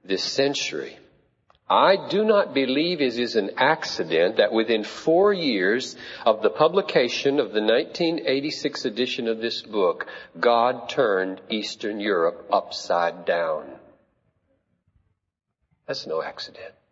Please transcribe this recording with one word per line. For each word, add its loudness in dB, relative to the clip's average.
this -2
century. -2
I 4
do 2
not 4
believe 0
it 0
is -2
an 2
accident 2
that 4
within 0
four 2
years 0
of 2
the 4
publication 2
of -2
the 0
nineteen 0
eighty-six -4
edition -4
of -2
this -6
book, -2
God 2
turned 0
Eastern -6
Europe 0
upside -2
down. -2
That's -8
no -4
accident. -14